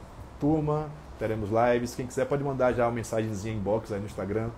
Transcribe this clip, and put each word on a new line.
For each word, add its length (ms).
turma, 480
teremos 300
lives. 440
Quem 100
quiser 220
pode 160
mandar 300
já 140
uma 60
mensagenzinha 600
inbox 380
aí 80
no 60
Instagram 520